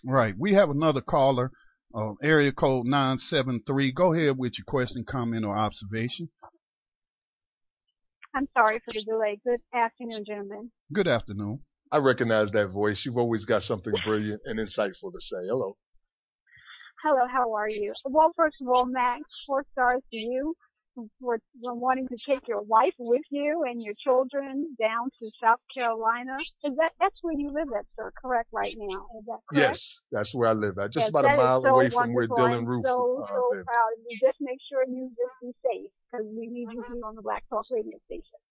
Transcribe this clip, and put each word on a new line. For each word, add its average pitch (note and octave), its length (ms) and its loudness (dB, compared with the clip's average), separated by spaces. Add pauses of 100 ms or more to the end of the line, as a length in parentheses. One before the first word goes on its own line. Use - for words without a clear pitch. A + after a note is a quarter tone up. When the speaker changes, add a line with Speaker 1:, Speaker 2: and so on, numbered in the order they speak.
Speaker 1:
Right. B2 320 2
We G3 160 2
have G3 160 6
another C#3+ 320 2
caller, C3+ 480 2 (440)
uh, G#2+ 180 -4 (100)
area D3 300 6
code C3 340 2
nine C3 320 2
seven B2+ 480 -2
three. C3+ 260 2
Go F3 220 4
ahead D3 240 2
with B2 180 -4
your G2+ 100 -12
question, B2+ 400 -2
comment, A#2 380 -2
or G2+ 140 -2
observation. A2 720 -4 (2000)
Speaker 2:
I'm C#4 140 -2 (100)
sorry A3 280 4
for A#3+ 80 -12
the G#3+ 100 -6
delay. G#3+ 420 -2
Good A#3+ 160 0 (140)
afternoon, A3+ 500 -2
gentlemen. G#3 460 -12 (220)
Speaker 1:
Good F3+ 160 0
afternoon. G#2+ 520 -2 (300)
Speaker 3:
I D3 80 0
recognize A2+ 540 4
that G#2 160 2
voice. G2+ 360 0
You've A#2 120 -4
always A#2 280 0
got G#2+ 180 2
something G#2+ 300 -4 (120)
brilliant G#2+ 400 -2
and A2 160 -6
insightful G2+ 520 -4
to - 80 -14
say. F3+ 280 -8
Hello. G#2+ 280 -4 (1300)
Speaker 2:
Hello, C4+ 260 4
how B3 260 0
are G#3+ 140 -2
you? G#3 240 -4 (120)
Well, D#4 320 4
first D#4 240 2
of B3+ 80 -8
all, B3 180 4
Max, B3 360 -2 (240)
four C4+ 260 -2
stars B3+ 300 2 (100)
to A3+ 40 -8
you B3+ 380 -2 (640)
for, A#3+ 200 -2 (240)
for A#3+ 120 -6
wanting B3+ 340 0
to B3 80 -8 (120)
take C4+ 180 0
your G#3 140 -2
wife A3 380 4
with A#3+ 320 2
you D4 360 0
and A#3+ 140 -4
your G#3+ 160 -8
children C4+ 840 -2
down A3+ 300 0 (100)
to A3 120 -12 (120)
South A#3 180 6 (120)
Carolina. A#3+ 640 -2 (260)
Is C4+ 140 -2
that, D#4+ 240 2
that's G4 220 2
where E4+ 100 -2
you C#4+ 180 -2
live D4 260 -2
at, G3+ 100 -4 (100)
sir, - 240 -10
correct, B3 320 -2
right G3+ 240 -4
now? G#3+ 300 -8 (120)
Is G#3+ 80 -18
that - 120 -10 (100)
correct? D3 320 4
Speaker 3:
Yes, - 180 -14 (140)
that's G#2 220 -2
where A#2 160 4
I - 20 4
live G#2 260 0
at. G#2 140 -4
Just G#3+ 160 2
Speaker 2:
Yes, - 0 -
Speaker 3:
about D3+ 160 2
a - 40 6
Speaker 2:
that C#4+ 60 6
is D4 40 4
Speaker 3:
mile B3+ 240 6
Speaker 2:
so C4+ 80 4
Speaker 3:
away C4 200 6
from A#3+ 220 0
where - 160 0
Speaker 2:
wonderful. A#3+ 80 -2
Speaker 3:
Dylan A#3+ 220 2
Speaker 2:
I'm A#3+ 80 -4
Speaker 3:
Roof, A#3+ 180 -2
Speaker 2:
so, B3 400 0
Speaker 3:
uh, - 80 -12
Speaker 2:
so B3 220 0
Speaker 3:
lives. F#3 100 -8
Speaker 2:
proud A#3 320 2
of A3+ 100 -20
you. A#3 140 -10
Just C4 200 4
make C4+ 280 -8
sure C4 180 0
you C4 300 -8
just B3 240 -4
be B3 100 -12 (140)
safe, G3+ 260 -2 (220)
'cause A3 140 -6 (100)
we A3+ 160 -8
need A#3+ 180 -8
you A#3 140 -10
here A#3+ 180 -10
on A3 140 -10
the A3 60 -18
Black G#3+ 260 -8
Talk D4+ 240 -4
radio A#3 320 -4
station. - 360 -16 (100)